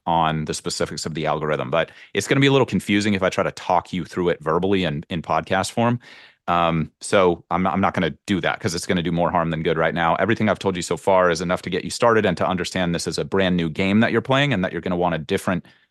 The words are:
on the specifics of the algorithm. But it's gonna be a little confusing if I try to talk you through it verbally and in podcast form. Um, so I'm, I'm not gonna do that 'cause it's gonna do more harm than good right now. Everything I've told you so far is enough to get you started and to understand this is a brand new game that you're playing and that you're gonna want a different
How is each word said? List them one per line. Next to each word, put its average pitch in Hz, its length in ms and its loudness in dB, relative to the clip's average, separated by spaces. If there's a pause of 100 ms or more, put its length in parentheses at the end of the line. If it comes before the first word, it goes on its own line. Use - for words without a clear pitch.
on 80 400 0
the 80 100 -6
specifics 85 520 -6
of 80 80 -8
the 76 100 -4
algorithm. 76 460 -2
But 82 200 0 (220)
it's - 160 -4
gonna 139 140 4
be 139 40 4
a 139 60 4
little 135 140 4
confusing 101 480 0
if 95 80 -2
I 92 80 2
try - 120 -2
to 76 100 -2
talk - 380 -2
you 87 140 -4
through 87 240 -2
it 82 140 0
verbally 92 420 2
and 76 240 -4
in 80 140 -6
podcast 87 500 -2
form. 120 260 2 (480)
Um, 85 540 2
so 90 500 2
I'm, 90 160 0
I'm 92 140 0
not 92 140 2
gonna 80 200 0 (120)
do 98 160 2
that 76 180 -2
'cause 82 140 -4
it's 85 100 -6
gonna 90 180 -2
do 85 80 -2
more 85 200 0
harm 85 180 0
than 80 140 -4
good 80 160 0
right 80 160 2
now. 85 220 2
Everything 107 340 0
I've 90 80 0
told 95 180 -2
you 87 60 -4
so 85 160 -4
far 92 320 4
is 82 100 -2
enough 90 220 -2
to 92 80 -8
get 90 140 -4
you 92 60 -6
started 110 360 2
and 87 100 2
to 90 100 0
understand 87 480 -2
this 82 120 -4
is 85 100 -4
a 82 80 -2
brand 92 320 0
new 82 140 0
game 95 300 2
that 113 120 2
you're 117 80 2
playing 135 320 0
and 92 100 0
that 92 80 -2
you're 85 120 -8
gonna 92 120 -2
want 87 200 0
a 80 40 -2
different 90 460 -2 (260)